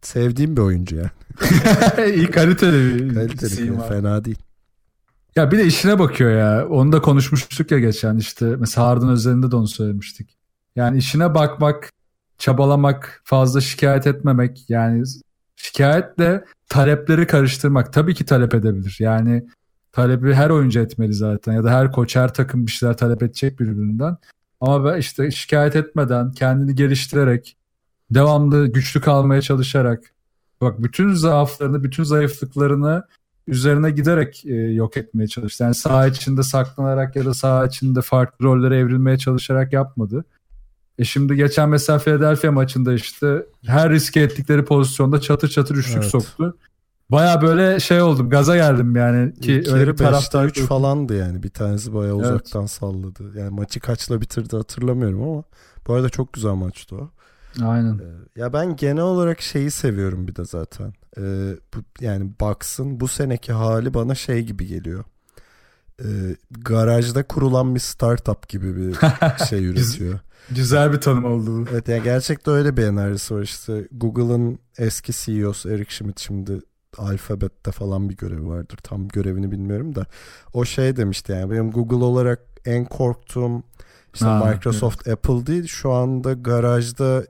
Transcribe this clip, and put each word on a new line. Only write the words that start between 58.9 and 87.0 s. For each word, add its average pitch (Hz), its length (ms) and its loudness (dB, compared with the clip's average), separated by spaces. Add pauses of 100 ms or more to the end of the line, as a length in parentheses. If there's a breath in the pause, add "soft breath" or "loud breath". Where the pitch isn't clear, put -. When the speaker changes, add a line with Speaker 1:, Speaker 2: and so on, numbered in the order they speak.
Speaker 1:
olarak 175 380 -2
şeyi 143 300 -4
seviyorum 95 580 -4
bir 92 80 -12
de 87 80 -8
zaten. 87 480 -12 (260)
Ee, 98 380 -6 (180)
bu, - 40 -10 (220)
yani 98 300 -6 (100)
Bucks'ın 123 600 -6
bu 127 80 -4
seneki 123 440 -4
hali 113 420 -2
bana 120 200 -2
şey 120 280 -4
gibi 104 240 -8
geliyor. 87 380 -10 (1000 soft breath)
Ee, 98 320 -6 (140)
garajda 117 720 0
kurulan 131 520 0
bir 123 60 -2
startup - 680 -4
gibi 92 280 -6
bir 92 180 -4
Speaker 2:
<laughs> 151 540 0
Speaker 1:
şey 101 120 -2
Speaker 2:
Güz- 95 340 -2
Speaker 1:
üretiyor. 90 240 -6 (320 soft breath)
Speaker 2:
güzel 131 420 2
bir 143 80 0
tanım 127 240 0
oldu 117 220 -2 (100)
bu. 117 160 -4
Speaker 1:
Evet, 117 160 -4
yani 117 140 -2
gerçekten 127 520 -2
öyle 143 220 2
bir 120 60 2
enerjisi 101 520 -2
var. 101 80 -6
İşte 107 500 -10
Google'ın 117 640 -2 (200)
eski 113 340 -6
C - 200 -8
E 104 140 -2
O'su 98 240 -8
Eric 104 200 -6
Schmidt 101 280 -12
şimdi 98 420 -8 (380)
Alphabet'te 98 720 -8
falan 98 380 -6
bir 95 80 -10
görevi 90 300 -10
vardır. 82 360 -12
Tam 98 260 -10
görevini 98 420 -4
bilmiyorum 101 440 -8
da. 95 120 -8 (460 loud breath)
O 120 120 -2
şey 131 320 -2
demişti 101 360 -4
yani, 95 180 -6
"Benim 113 200 -2
Google 120 340 -2
olarak 123 360 0 (240)
en 120 200 -2
korktuğum 120 800 -6 (520 soft breath)
işte 113 120 -2
Speaker 2:
Ha, 107 200 2
Speaker 1:
Microsoft, 107 600 -2
Speaker 2:
evet. 113 120 -4
Speaker 1:
Apple 123 280 -2
değil. 170 200 -4
Şu 139 260 -4
anda 127 400 -2
garajda 120 960 -2